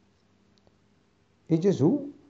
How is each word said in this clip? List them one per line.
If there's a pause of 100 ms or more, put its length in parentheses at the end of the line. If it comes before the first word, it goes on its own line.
(1400)
E
Gesù (160)